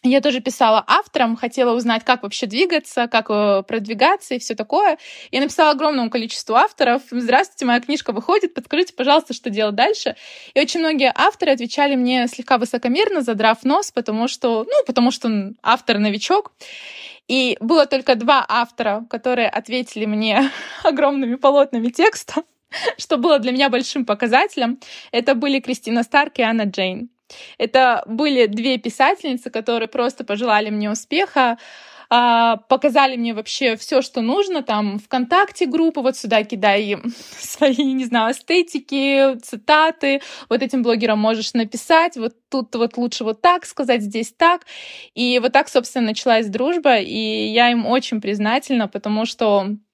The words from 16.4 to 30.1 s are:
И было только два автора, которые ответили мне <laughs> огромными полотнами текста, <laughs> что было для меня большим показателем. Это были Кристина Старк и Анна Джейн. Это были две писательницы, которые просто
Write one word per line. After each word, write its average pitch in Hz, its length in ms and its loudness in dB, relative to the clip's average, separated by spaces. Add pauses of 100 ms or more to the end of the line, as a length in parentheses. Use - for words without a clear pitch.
И 254 320 0
было 285 260 4
только 262 300 0
два 240 320 2
автора, 233 640 -2
которые 240 400 -2
ответили 226 560 -6
мне 214 440 2 (180)
<laughs> - 180 -16
огромными 277 500 2
полотнами 277 540 2
текста, 339 540 0 (280)
<laughs> - 260 -4
что - 200 -2
было 294 220 4
для 247 120 -2
меня 269 180 2
большим 254 360 -4
показателем. 247 760 0 (320)
Это 240 240 0
были 269 240 0
Кристина 240 440 -4
Старк 294 360 0
и 240 40 2
Анна 220 200 0
Джейн. 190 460 -4 (500)
Это 247 480 2
были 247 400 2
две 233 320 -2
писательницы, 262 720 -2
которые 226 360 -4
просто 247 360 -4